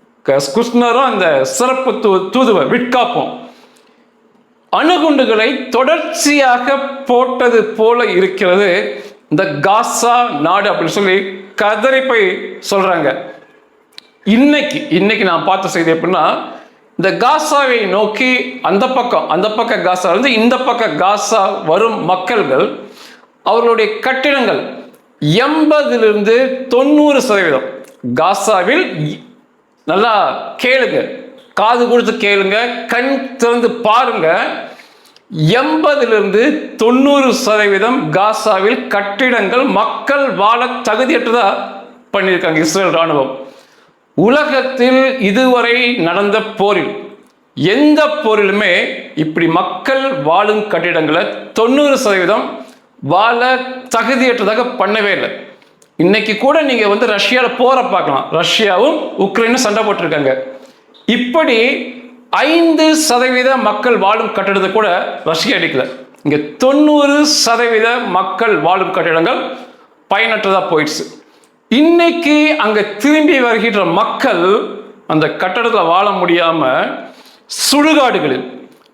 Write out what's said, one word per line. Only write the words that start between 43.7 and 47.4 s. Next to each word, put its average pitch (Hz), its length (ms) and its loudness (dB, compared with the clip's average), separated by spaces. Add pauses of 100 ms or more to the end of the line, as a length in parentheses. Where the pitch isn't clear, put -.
உலகத்தில் 262 1080 2
இதுவரை 240 720 2
நடந்த 202 480 0
போரில், 196 760 -4 (380)